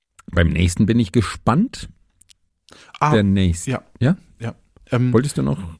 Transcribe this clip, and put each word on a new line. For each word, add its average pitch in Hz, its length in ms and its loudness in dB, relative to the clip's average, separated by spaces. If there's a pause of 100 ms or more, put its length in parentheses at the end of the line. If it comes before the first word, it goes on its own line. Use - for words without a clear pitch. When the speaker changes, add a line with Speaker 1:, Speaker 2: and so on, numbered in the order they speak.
(280)
Speaker 1:
Beim 87 200 0
nächsten 90 380 0
bin 113 120 2
ich 117 140 0
gespannt. - 800 -2 (1120)
Speaker 2:
Ah, 151 100 2
Speaker 1:
Der 107 120 4
nächste. 95 480 2
Speaker 2:
ja. 120 120 -6 (160)
Speaker 1:
Ja? 139 160 2 (240)
Speaker 2:
Ja. 113 160 -10 (360)
Ähm, 123 200 0
Speaker 1:
Wolltest 131 260 0
du 147 60 -2
noch 143 160 -4 (200)